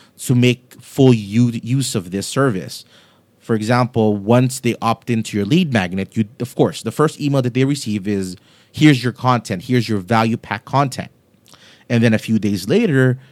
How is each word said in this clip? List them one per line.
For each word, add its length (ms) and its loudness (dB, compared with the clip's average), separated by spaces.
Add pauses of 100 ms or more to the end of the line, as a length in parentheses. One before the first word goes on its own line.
(180)
to 160 -2
make 460 0
full 320 4
u-, 380 2
use 440 -4
of 160 -6
this 160 -6
service. 580 -2 (540)
For 160 -4
example, 640 0
once 440 2
they 200 -2
opt 300 -4
into 260 -4
your 80 0
lead 280 0
magnet, 440 -4
you, 80 0 (160)
of 140 -10
course, 280 0
the 100 -8
first 280 0
email 220 0
that 120 -2
they 100 0
receive 440 -4
is, 280 -4 (360)
"Here's 320 4
your 80 -2
content, 520 -2
here's 240 0
your 100 -2
value 380 0
pack 280 -8
content." 460 -2 (800)
And 140 2
then 120 4
a 40 2
few 200 -2
days 300 -4
later, 500 2 (140)